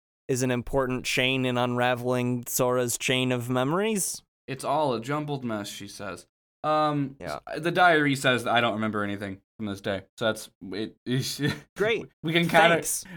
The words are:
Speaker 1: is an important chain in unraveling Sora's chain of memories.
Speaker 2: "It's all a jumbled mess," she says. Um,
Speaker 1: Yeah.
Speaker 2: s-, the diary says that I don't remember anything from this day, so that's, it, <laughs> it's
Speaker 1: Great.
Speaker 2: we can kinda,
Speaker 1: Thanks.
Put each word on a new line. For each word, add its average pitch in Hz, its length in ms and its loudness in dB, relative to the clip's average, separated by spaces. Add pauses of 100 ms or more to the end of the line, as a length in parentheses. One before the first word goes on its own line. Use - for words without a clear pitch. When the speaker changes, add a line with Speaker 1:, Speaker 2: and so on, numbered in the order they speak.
(280)
Speaker 1:
is 127 160 0
an 127 80 2
important 127 540 -2
chain 131 400 2
in 123 120 0
unraveling 123 920 0
Sora's 123 500 0
chain 127 340 0
of 120 180 -2
memories. 175 720 0 (260)
Speaker 2:
"It's 131 180 -10
all 139 280 0
a 110 60 -2
jumbled 143 460 -4
mess," 107 240 -4
she - 180 -12
says. 98 380 -12 (380)
Um, 151 580 0
Speaker 1:
Yeah. 78 260 -6
Speaker 2:
s-, - 140 -6
the 165 100 0
diary 160 440 4
says 127 280 2
that 113 100 0
I 117 80 4
don't 117 120 2
remember 107 300 -2
anything 101 360 -6 (180)
from 110 100 -6
this 98 140 -6
day, 98 220 -2 (140)
so 120 80 -2
that's, 110 240 -2 (240)
it, 107 280 -6
<laughs> - 40 -20
it's 127 360 -2 (360)
Speaker 1:
Great. 208 300 0 (160)
Speaker 2:
we 160 100 -2
can 170 160 4
kinda, 165 260 8
Speaker 1:
Thanks. - 300 -4 (100)